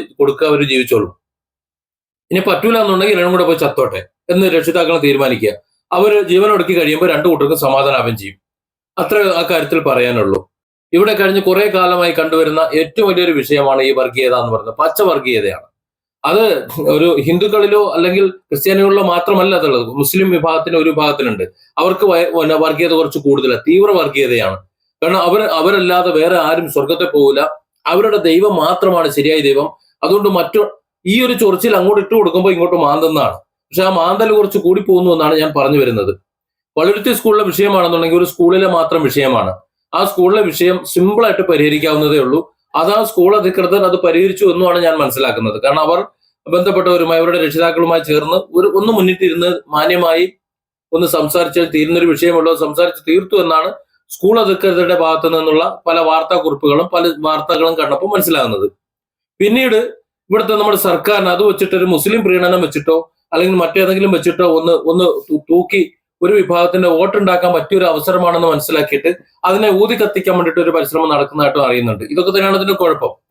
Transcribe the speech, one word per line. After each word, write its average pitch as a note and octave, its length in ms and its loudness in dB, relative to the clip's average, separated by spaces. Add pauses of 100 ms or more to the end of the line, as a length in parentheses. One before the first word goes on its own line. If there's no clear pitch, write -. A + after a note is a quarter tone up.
(180)
കൊടുക്കുക, C#3+ 300 0
അവർ D3 160 2
ജീവിച്ചോളും. B2 480 -2 (1200)
ഇനി F#3 160 0
പറ്റൂല G3+ 320 0
എന്നുണ്ടെങ്കിൽ G3+ 400 2
രണ്ടും F3+ 160 0
കൂടെ F3+ 140 2
പോയി D#3+ 140 2
ചത്തോട്ടെ A#2 380 -2 (280)
എന്ന് F#3 180 2
രക്ഷിതാക്കൾ E3 500 0
തീരുമാനിക്കുക. C3+ 540 0 (400)
അവര് G#3 320 2
ജീവൻ F#3 280 2
ഒടുക്കി F3+ 220 0
കഴിയുമ്പോൾ D#3+ 380 0
രണ്ടു D3+ 160 0
കൂട്ടർക്കും D3 320 0
സമാധാനാവുകയും C3+ 580 0
ചെയ്യും. G2 200 -16 (600)
അത്ര G3+ 200 -2 (160)
ആ E3+ 160 -2
കാര്യത്തിൽ D#3+ 300 -2
പറയാനുള്ളൂ. A#2+ 600 0 (540)
ഇവിടെ F3 200 2
കഴിഞ്ഞ G3 260 0
കുറെ F#3+ 280 0
കാലമായി F3+ 460 0
കണ്ടുവരുന്ന D#3+ 480 0 (120)
ഏറ്റവും D#3+ 360 0
വലിയൊരു F3+ 220 0
വിഷയമാണ് C3+ 500 0
ഈ C3 100 2
വർഗീയത B2+ 420 0
എന്ന് A#2 200 -2
പറയുന്നത്. A2 260 -6
പച്ച D#3+ 220 0
വർഗീയതയാണ്. B2 680 -2 (560)
അത് F#3 200 2 (440)
ഒരു D3+ 200 2 (140)
ഹിന്ദുക്കളിലോ G3+ 580 2 (140)
അല്ലെങ്കിൽ F3+ 320 0 (240)
ക്രിസ്ത്യാനികളിലോ G3 540 0
മാത്രമല്ല F#3 520 0
അതുള്ളത്. C3+ 320 0
മുസ്ലിം C#3+ 440 0
വിഭാഗത്തിന് D#3+ 460 -2
ഒരു D#3 120 2
വിഭാഗത്തിനുണ്ട്. C#3+ 540 -2 (340)
അവർക്ക് F#3+ 280 0
വയ-, E3+ 280 2
പിന്നെ D#3 220 0
വർഗീയത D#3 380 0
കുറച്ച് D#3 260 -2
കൂടുതലാണ്, C3+ 480 0
തീവ്ര G3 240 4
വർഗീയതയാണ്. B2+ 680 0 (440)
കാരണം F3 200 0
അവർ, F3+ 280 2
അവരല്ലാതെ F3+ 600 0
വേറെ E3 260 2
ആരും D#3+ 320 -2
സ്വർഗത്തെ D3+ 420 -2
പോകില്ല. C#3+ 300 2 (440)
അവരുടെ G#3 380 0
ദൈവം F#3 320 2
മാത്രമാണ് E3 560 0
ശരിയായ D3+ 300 0
ദൈവം. C#3 260 0 (360)
അതുകൊണ്ട് G3+ 260 2
മറ്റു, F#3 320 0 (440)
ഈ G3 180 0
ഒരു B3 100 0
ചൊറിച്ചിൽ G#3+ 420 0
അങ്ങോട്ട് F#3+ 260 2
ഇട്ട് G#3+ 140 -4
കൊടുക്കുമ്പോൾ F#3 380 2
ഇങ്ങോട്ട് E3+ 220 0
മാന്തുന്നതാണ്. D3 600 0 (260)
പക്ഷെ - 200 -2
ആ F#3+ 60 2
മാന്തൽ F#3+ 420 0
കുറച്ച് G#3 280 2
കൂടി F#3+ 220 0
പോകുന്നു F3+ 320 2
എന്നാണ് D#3+ 220 2
ഞാൻ D#3 200 0
പറഞ്ഞു C#3+ 240 2
വരുന്നത്. G#2+ 340 0 (640)
പള്ളുരുത്തി G3+ 360 0
സ്കൂളിലെ G#3 300 0
വിഷയമാണെന്നുണ്ടെങ്കിൽ F3 720 0
ഒരു F3 140 2
സ്കൂളിലെ F3+ 360 2
മാത്രം E3 360 0
വിഷയമാണ്. B2+ 480 0 (420)
ആ E3+ 120 0
സ്കൂളിലെ G3 360 2
വിഷയം F3+ 440 0
സിമ്പിളായിട്ട് G3 580 0
പരിഹരിക്കാവുന്നതേ D3+ 760 0
ഉള്ളൂ. C3+ 200 0 (360)
അത് E3 160 0
ആ G#3+ 120 2
സ്കൂൾ F3+ 320 2
അധികൃതർ F#3 480 0
അത് F3+ 180 0
പരിഹരിച്ചു F#3 440 0
എന്നുമാണ് F3 340 2
ഞാൻ E3 180 2
മനസ്സിലാക്കുന്നത്. A#2+ 640 -4
കാരണം C#3+ 200 0
അവർ E3 180 0 (460)
ബന്ധപ്പെട്ടവരുമായി F3 760 0
അവരുടെ F3 200 0
രക്ഷിതാക്കളുമായി E3 600 0
ചേർന്ന് D#3 360 -2 (160)
ഒരു, F#3 140 2
ഒന്ന് G3+ 260 0
മുന്നിട്ടിരുന്ന് F3+ 560 0 (180)
മാന്യമായി E3 580 0 (640)
ഒന്ന് E3 160 0
സംസാരിച്ചാൽ E3 640 -2
തീരുന്നൊരു E3 400 0
വിഷയമുള്ളൂ, E3 460 2
സംസാരിച്ച് D#3+ 520 -2
തീർത്തു F#3 340 0
എന്നാണ് E3 280 0 (420)
സ്കൂൾ G#3 280 0
അധികൃതരുടെ F3+ 600 0
ഭാഗത്തു D#3+ 300 0
നിന്നുള്ള D#3+ 340 0 (220)
പല E3 140 0
വാർത്താക്കുറിപ്പുകളും D#3+ 920 0
പല E3+ 100 0 (160)
വാർത്തകളും D#3 560 -2
കണ്ടപ്പോൾ D3 360 -4
മനസ്സിലാകുന്നത്. B2+ 560 -2 (720)
പിന്നീട് A3 400 2 (500)
ഇവിടുത്തെ G#3+ 240 0
നമ്മുടെ G#3 240 0
സർക്കാരിന് F#3+ 520 0
അത് F3 140 0
വെച്ചിട്ടൊരു F#3+ 420 0
മുസ്ലിം F#3+ 380 0
പ്രീണനം F3+ 380 2
വെച്ചിട്ടോ D#3 360 -2 (320)
അല്ലെങ്കിൽ F#3 280 0
മറ്റേതെങ്കിലും F#3+ 540 0
വെച്ചിട്ടോ F3 420 0
ഒന്ന്, E3 200 2 (100)
ഒന്ന് F3 220 0 (160)
തൂ-, D3+ 280 -6
തൂക്കി F3+ 320 0 (400)
ഒരു F3+ 120 0
വിഭാഗത്തിന്റെ F3+ 560 2
വോട്ടുണ്ടാക്കാൻ F3+ 640 0
പറ്റിയൊരു F3+ 320 0
അവസരമാണെന്ന് E3+ 640 0
മനസ്സിലാക്കിയിട്ട് D#3 640 -2 (340)
അതിനെ G#3 240 2
ഊതി G#3+ 260 2
കത്തിക്കാൻ G3 400 -2
വേണ്ടിയിട്ട് E3+ 260 0
ഒരു D#3+ 100 0
പരിശ്രമം D#3+ 380 -2
നടക്കുന്നതായിട്ടും C#3+ 560 -2
അറിയുന്നുണ്ട്. A#2 380 -2
ഇതൊക്കെ F3 280 -2
തന്നെയാണ് G3 260 0
ഇതിന്റെ F#3+ 240 -2
കുഴപ്പം. D3+ 300 -2 (200)